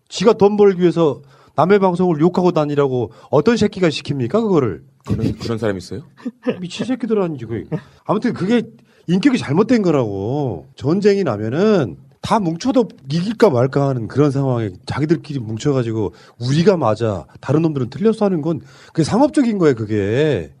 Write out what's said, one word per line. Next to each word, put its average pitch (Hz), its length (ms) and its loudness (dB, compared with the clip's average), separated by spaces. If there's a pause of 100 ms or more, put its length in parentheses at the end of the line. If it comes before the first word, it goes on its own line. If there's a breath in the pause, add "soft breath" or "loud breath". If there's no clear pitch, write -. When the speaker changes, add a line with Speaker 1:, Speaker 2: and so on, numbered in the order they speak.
Speaker 1:
지가 208 240 2
돈 202 240 4
벌기 196 240 4
위해서 160 400 2 (340 soft breath)
남의 190 240 4
방송을 180 400 0
욕하고 175 320 2
다니라고 143 600 0 (200 loud breath)
어떤 185 260 4
새끼가 202 320 0
시킵니까, 135 440 -6
그거를? 156 500 0 (220)
Speaker 2:
그런, 110 320 -4
그런 117 200 -6
사람 104 200 -2
있어요? 92 240 -12 (140)
Speaker 1:
<laughs> - 460 -8
미친 180 240 -10
새끼들 233 360 -2
아니지, 151 240 -6
그게. 107 180 -8 (420 loud breath)
아무튼 220 280 -2
그게 220 280 0 (460 soft breath)
인격이 202 320 2
잘못된 180 420 2
거라고. 120 920 -2
전쟁이 196 480 0
나면은 127 720 0 (240)
다 - 180 0
뭉쳐도 196 500 0 (220)
이길까 190 380 2
말까 135 380 0
하는 120 220 -4
그런 147 200 2
상황에 127 400 -2 (160)
자기들끼리 147 540 -2
뭉쳐가지고 113 760 -2 (360 loud breath)
"우리가 170 280 4
맞아, 107 480 0 (140 loud breath)
다른 147 220 0
놈들은 139 280 -2
틀렸어." 214 360 0
하는 185 160 0
건 151 180 -4 (280 loud breath)
그게 - 160 -2
상업적인 233 540 2
거야, 156 160 4
그게. 107 880 -2